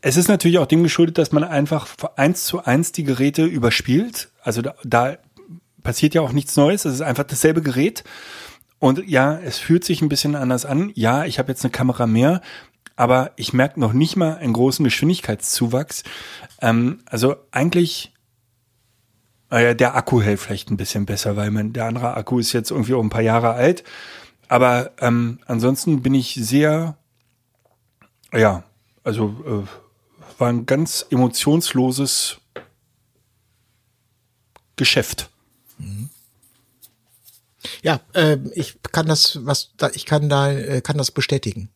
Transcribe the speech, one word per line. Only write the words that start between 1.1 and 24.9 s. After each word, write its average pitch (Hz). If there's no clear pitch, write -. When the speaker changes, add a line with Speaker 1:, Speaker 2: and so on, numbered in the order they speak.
Speaker 1:
dass 156
man 151
einfach 151
eins 151
zu 180
eins 139
die 165
Geräte 139
überspielt. 151
Also 113
da, 135
da 123
passiert 147
ja 165
auch 135
nichts 139
Neues. 160
Es 139
ist 135
einfach 147
dasselbe 160
Gerät. 147
Und 143
ja, 147
es 165
fühlt 175
sich 175
ein 156
bisschen 147
anders 127
an. 156
Ja, 127
ich 117
hab 127
jetzt 131
eine 127
Kamera 127
mehr, 127
aber 127
ich -
merk 131
noch 113
nicht 147
mal 160
einen 143
großen 127
Geschwindigkeitszuwachs. 127
Ähm, 117
also 127
eigentlich, 170
naja, 120
der 123
Akku -
hält 101
vielleicht -
ein 104
bisschen 98
besser, 101
weil 104
mein, 107
der 117
andere 120
Akku 120
ist 113
jetzt 117
irgendwie 127
auch 120
ein 107
paar 117
Jahre 113
alt. 139
Aber, 123